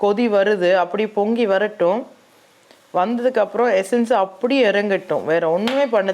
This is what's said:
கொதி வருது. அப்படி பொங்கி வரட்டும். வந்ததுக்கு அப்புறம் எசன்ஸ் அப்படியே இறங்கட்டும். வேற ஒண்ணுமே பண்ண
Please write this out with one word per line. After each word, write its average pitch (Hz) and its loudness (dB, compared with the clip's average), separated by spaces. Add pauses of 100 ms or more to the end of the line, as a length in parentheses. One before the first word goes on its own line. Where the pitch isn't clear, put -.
கொதி 208 2 (100)
வருது. 196 2 (120)
அப்படி 185 -2 (120)
பொங்கி 226 0
வரட்டும். 202 0 (1000)
வந்ததுக்கு 233 0
அப்புறம் 233 -2 (100)
எசன்ஸ் 233 0 (100)
அப்படியே 247 -2
இறங்கட்டும். 190 -2
வேற 165 0
ஒண்ணுமே 254 -2 (100)
பண்ண 196 0